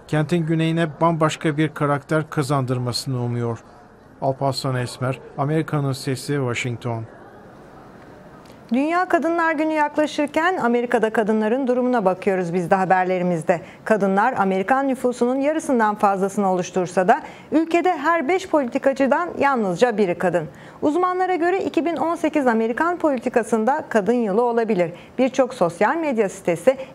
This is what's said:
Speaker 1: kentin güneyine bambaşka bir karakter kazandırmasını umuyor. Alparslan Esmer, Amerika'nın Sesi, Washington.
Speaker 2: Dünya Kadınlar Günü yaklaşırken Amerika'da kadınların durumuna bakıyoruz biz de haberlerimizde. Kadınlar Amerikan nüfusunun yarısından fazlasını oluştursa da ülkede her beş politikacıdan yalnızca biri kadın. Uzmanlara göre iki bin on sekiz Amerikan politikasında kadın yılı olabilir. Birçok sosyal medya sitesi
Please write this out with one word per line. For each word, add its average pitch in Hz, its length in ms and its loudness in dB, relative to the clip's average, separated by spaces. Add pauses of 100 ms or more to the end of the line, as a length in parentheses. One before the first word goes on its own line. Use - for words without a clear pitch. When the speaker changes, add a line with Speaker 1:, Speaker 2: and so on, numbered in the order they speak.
Speaker 1:
kentin 156 380 0
güneyine 160 420 0 (140)
bambaşka 156 560 0
bir 156 120 2
karakter 151 600 -2
kazandırmasını 127 920 -2
umuyor. 120 380 -2 (640)
Alparslan 135 540 -2
Esmer, 123 440 -4 (180)
Amerika'nın 147 560 0
Sesi, 131 400 -6
Washington. 120 720 -4 (1700)
Speaker 2:
Dünya 330 340 2
Kadınlar 330 460 2
Günü 311 200 0
yaklaşırken 302 840 0
Amerika'da 240 560 2
kadınların 220 540 0
durumuna 247 380 2
bakıyoruz 185 480 0
biz 175 180 -2
de 196 40 4
haberlerimizde. 180 840 2 (240)
Kadınlar 202 520 2
Amerikan 196 500 2
nüfusunun 247 480 0
yarısından 277 600 0
fazlasını 196 560 2
oluştursa 180 560 0
da 277 140 4 (300)
ülkede 330 460 2
her 320 300 0
beş 370 200 0
politikacıdan 269 840 0 (100)
yalnızca 233 580 2
biri 175 200 2
kadın. 170 300 0 (340)
Uzmanlara 359 540 0
göre 349 280 0
iki 285 220 -2
bin 330 100 -2
on 330 200 -2
sekiz 302 320 0
Amerikan 240 500 0
politikasında 254 920 0
kadın 214 240 2
yılı 226 280 0
olabilir. 226 500 0 (280)
Birçok 254 340 2
sosyal 202 440 0
medya 247 320 0
sitesi - 480 0 (180)